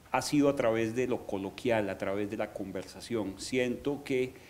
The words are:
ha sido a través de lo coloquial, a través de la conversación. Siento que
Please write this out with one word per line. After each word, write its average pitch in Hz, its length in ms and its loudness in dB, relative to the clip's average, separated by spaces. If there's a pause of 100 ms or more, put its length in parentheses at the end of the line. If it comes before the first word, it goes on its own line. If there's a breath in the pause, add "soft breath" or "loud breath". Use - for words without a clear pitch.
(120)
ha 127 100 2
sido 143 260 4
a 139 80 4
través 113 380 4
de 123 140 0
lo 120 180 -2
coloquial, 101 640 0
a 95 80 -6
través 101 320 -2
de 107 80 -4
la 107 140 -4
conversación. 95 840 -6
Siento 131 680 -2
que 127 300 0 (180 loud breath)